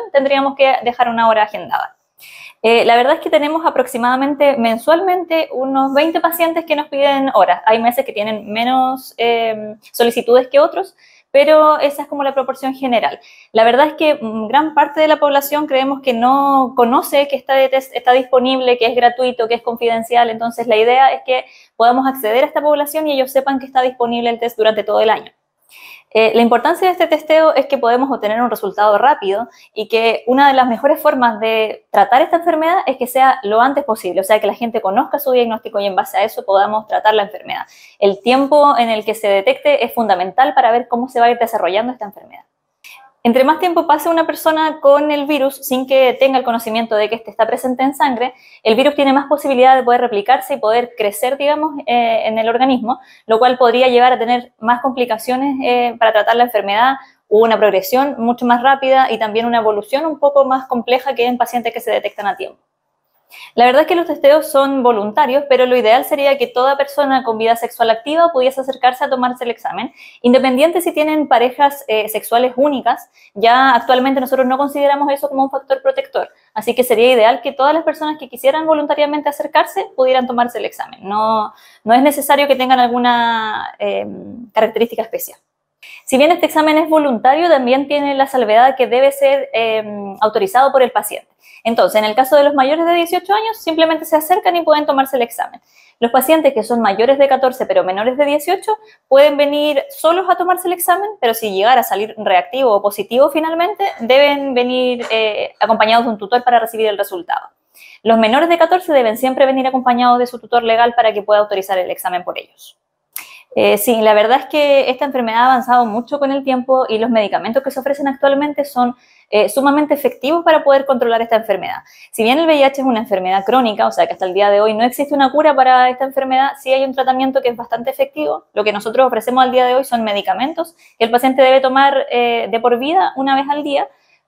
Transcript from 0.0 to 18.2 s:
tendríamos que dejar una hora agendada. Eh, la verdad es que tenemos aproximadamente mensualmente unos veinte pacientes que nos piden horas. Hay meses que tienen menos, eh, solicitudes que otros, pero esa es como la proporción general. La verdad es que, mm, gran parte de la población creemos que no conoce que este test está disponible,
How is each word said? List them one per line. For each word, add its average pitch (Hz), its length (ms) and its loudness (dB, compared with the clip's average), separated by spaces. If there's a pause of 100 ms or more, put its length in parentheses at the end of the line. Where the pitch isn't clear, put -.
tendríamos 277 420 0
que 269 160 2 (100)
dejar 240 280 -2
una 226 180 0
hora 220 140 2
agendada. - 520 -6 (680)
Eh, 233 240 4
la 233 100 4
verdad 254 200 2
es - 40 -12
que - 80 -8
tenemos 320 380 0
aproximadamente 269 880 0
mensualmente 330 960 -2
unos 269 400 -2
veinte 320 280 0
pacientes 330 440 -2
que 320 100 -2
nos 294 140 -6
piden 277 460 0
horas. 180 320 2
Hay 220 120 4
meses 240 280 -2
que - 80 -12
tienen 214 360 -6
menos, 254 680 -2
eh, 226 580 -2 (160)
solicitudes 240 560 2
que 277 100 2
otros, 339 380 0 (340)
pero 302 480 4
esa 285 240 -4
es 285 60 -14
como 285 140 -6
la 269 100 -2
proporción 262 420 -4
general. 262 460 -2 (320)
La 220 120 4
verdad 247 240 4
es 302 60 -8
que, 302 200 0
mm, 220 340 -8
gran 302 260 0
parte 302 260 0
de 311 80 2
la 302 100 2
población 294 480 0
creemos 269 340 -2
que 254 140 -2
no 262 600 2
conoce 277 520 2
que 277 80 -4
este 269 320 0
test 262 260 -4
está 247 180 0
disponible, 254 680 0